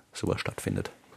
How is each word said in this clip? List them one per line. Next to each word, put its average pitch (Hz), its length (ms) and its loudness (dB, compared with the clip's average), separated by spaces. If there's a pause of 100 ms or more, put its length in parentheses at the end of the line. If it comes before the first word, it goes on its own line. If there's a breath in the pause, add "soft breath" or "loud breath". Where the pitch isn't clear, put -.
(120)
sowas - 280 2
stattfindet. - 500 0 (260)